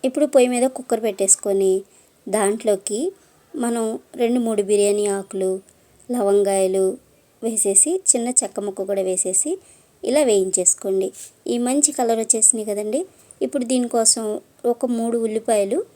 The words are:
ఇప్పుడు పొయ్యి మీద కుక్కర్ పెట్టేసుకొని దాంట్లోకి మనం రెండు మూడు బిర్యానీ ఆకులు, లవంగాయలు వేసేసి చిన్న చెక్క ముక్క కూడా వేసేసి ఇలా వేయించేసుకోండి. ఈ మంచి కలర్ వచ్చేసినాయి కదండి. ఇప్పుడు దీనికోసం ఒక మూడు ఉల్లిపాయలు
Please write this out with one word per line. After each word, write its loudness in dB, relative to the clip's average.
ఇప్పుడు 2
పొయ్యి 6
మీద 2
కుక్కర్ -4
పెట్టేసుకొని 2
దాంట్లోకి 0
మనం -2
రెండు 2
మూడు 0
బిర్యానీ 2
ఆకులు, -4
లవంగాయలు 2
వేసేసి 2
చిన్న 2
చెక్క -6
ముక్క -6
కూడా 0
వేసేసి -2
ఇలా 2
వేయించేసుకోండి. 0
ఈ 0
మంచి 2
కలర్ 0
వచ్చేసినాయి 0
కదండి. -2
ఇప్పుడు -4
దీనికోసం 0
ఒక -4
మూడు -2
ఉల్లిపాయలు 0